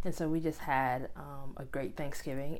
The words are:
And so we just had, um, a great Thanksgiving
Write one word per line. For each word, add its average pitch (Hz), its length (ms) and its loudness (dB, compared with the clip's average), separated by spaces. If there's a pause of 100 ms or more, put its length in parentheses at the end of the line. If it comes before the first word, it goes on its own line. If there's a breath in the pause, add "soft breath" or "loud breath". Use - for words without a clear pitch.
And 180 80 4
so 165 140 0
we 160 120 4
just 160 200 0
had, 131 560 2
um, 143 420 -4
a 139 80 -8
great 185 320 -2
Thanksgiving 143 640 0